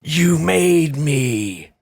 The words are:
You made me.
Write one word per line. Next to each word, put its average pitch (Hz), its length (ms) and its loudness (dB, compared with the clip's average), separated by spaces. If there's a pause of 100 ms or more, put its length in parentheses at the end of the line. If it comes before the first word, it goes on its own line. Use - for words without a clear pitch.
You 170 340 0
made 175 580 2
me. 120 760 -4 (100)